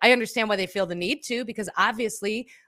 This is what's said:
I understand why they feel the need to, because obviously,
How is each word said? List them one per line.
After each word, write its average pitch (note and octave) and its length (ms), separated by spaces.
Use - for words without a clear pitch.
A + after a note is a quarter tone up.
I A#3 100
understand A3+ 380
why G#3 60
they F#3 100
feel G3 180
the F3 100
need F3+ 280
to, A#3+ 240
because G#3+ 320
obviously, G#3+ 680